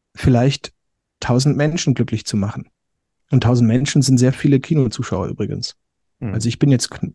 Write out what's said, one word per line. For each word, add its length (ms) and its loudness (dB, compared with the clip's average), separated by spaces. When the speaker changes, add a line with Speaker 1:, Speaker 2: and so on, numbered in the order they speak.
Speaker 1:
vielleicht 580 0
tausend 360 0
Menschen 380 0
glücklich 300 -4
zu 120 -6
machen. 320 -6
Und 140 4
tausend 240 4
Menschen 340 2
sind 160 4
sehr 140 4
viele 260 2
Kinozuschauer 680 -2
übrigens. 480 -8
Speaker 2:
Mhm. 160 -8
Speaker 1:
Also 140 -4
ich 100 -4
bin 120 2
jetzt 200 0
kn-, 240 -10